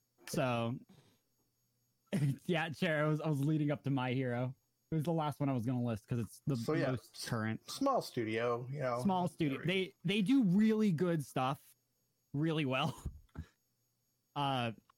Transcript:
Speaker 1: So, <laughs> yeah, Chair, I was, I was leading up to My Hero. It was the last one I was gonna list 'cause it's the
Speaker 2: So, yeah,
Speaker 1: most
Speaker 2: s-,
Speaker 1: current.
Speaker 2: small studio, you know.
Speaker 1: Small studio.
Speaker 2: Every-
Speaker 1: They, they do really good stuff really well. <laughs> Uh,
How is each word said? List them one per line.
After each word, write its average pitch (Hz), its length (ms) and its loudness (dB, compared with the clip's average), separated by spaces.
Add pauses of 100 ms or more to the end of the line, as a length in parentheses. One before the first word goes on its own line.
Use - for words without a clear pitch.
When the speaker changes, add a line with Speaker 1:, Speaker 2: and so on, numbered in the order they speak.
(280)
Speaker 1:
So, 120 460 0 (1400)
<laughs> 139 340 0
yeah, 165 220 -2
Chair, 151 360 0
I - 40 2
was, 156 120 0
I 160 80 -2
was 139 140 0
leading 151 260 2
up 147 140 -2
to 135 60 -2
My 127 240 0
Hero. 127 420 -2 (360)
It 160 40 -2
was 156 80 0
the 170 80 -2
last 151 280 -2
one 143 100 0
I 139 40 0
was 117 120 0
gonna 123 180 0
list 117 240 -4
'cause 120 120 -2
it's - 280 -8
the 143 80 0
Speaker 2:
So, 117 180 -2
yeah, 156 180 0
Speaker 1:
most - 240 -6
Speaker 2:
s-, - 120 -12
Speaker 1:
current. 110 320 -2 (100)
Speaker 2:
small 269 320 0
studio, 117 680 -2
you 143 80 -6
know. 127 220 0
Speaker 1:
Small 180 260 2
studio. 143 320 -2
Speaker 2:
Every- - 80 -4 (380)
Speaker 1:
They, 190 100 0
they 220 60 2
do 254 220 6
really 214 480 6
good 165 340 2
stuff 135 340 -2 (720)
really 156 320 0
well. 131 340 0
<laughs> - 60 -14 (1300)
Uh, 131 340 0 (260)